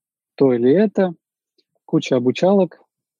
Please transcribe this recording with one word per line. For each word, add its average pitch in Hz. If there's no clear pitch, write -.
то 135
или 123
это, 190
куча 139
обучалок, 170